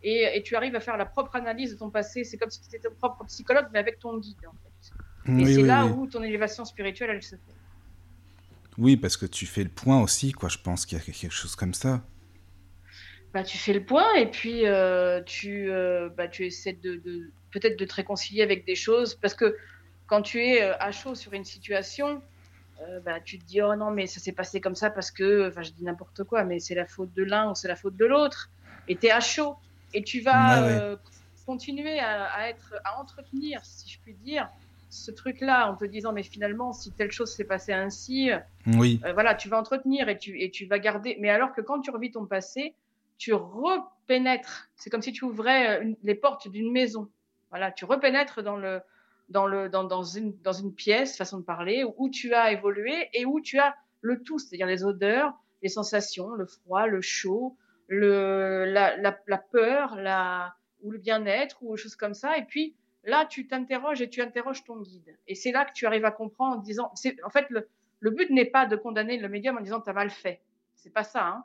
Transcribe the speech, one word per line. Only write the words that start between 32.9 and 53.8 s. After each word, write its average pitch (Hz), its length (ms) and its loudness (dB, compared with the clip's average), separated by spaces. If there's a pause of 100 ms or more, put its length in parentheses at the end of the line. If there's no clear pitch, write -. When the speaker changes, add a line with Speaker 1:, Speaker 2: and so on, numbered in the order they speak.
Speaker 1:
entretenir, 277 640 -10
si - 260 -20
je - 100 -20
puis 220 160 -20
dire, 254 340 -6 (400)
ce - 220 -16
truc-là 254 580 0
en 196 60 -6
te 208 100 -6
disant, « 214 280 -6
Mais 202 100 -4
finalement, 208 500 -6
si 220 200 -14
telle 208 180 -2
chose 220 200 -4
s'est 208 120 -8
passée 196 300 -4
ainsi, 240 580 -2 (340)
Speaker 2:
Oui. 117 400 6
Speaker 1:
euh, 175 80 -4
voilà, 214 220 4
tu 202 140 -10
vas 220 100 2
entretenir 262 500 0
et 202 80 -2
tu, 196 240 -10
et 185 80 -2
tu 196 160 -10
vas 202 140 2
garder. » 208 400 -2
Mais 208 100 2
alors 254 240 4
que 233 80 -4
quand 269 200 -4
tu 269 100 -8
revis 233 180 -6
ton 226 160 -8
passé, 202 480 -6 (460)
tu 226 140 0
repénètres. 254 1400 -2
C'est - 120 -16
comme 226 120 -2
si 254 100 -8
tu 247 140 -10
ouvrais, 233 540 2
euh, - 40 -6
une, 226 200 -4
les 202 120 2
portes 214 320 0
d'une 214 240 -4
maison. 220 380 0 (400)
Voilà, 185 220 -4
tu 185 140 -14
repénètres 269 560 2
dans 202 140 -4
le, 190 260 -4 (460)
dans 196 180 2
le, 196 240 0
dans, 190 140 0
dans 185 200 -4
une, 202 380 -6
dans 190 120 0
une 196 200 -6
pièce, 247 440 0
façon 190 200 -6
de 180 60 -10
parler, 185 420 -2 (120)
où 269 120 -2
tu 240 240 -4
as 226 180 6
évolué 202 640 -2
et 247 120 0
où 294 160 0
tu 269 180 0
as 285 160 4 (260)